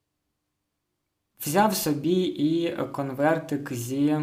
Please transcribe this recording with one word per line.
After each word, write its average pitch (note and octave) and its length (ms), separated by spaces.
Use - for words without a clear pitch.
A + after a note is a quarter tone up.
взяв G3 300
собі D#3+ 460
і E3 560
конвертик C#3+ 840
зі C3+ 500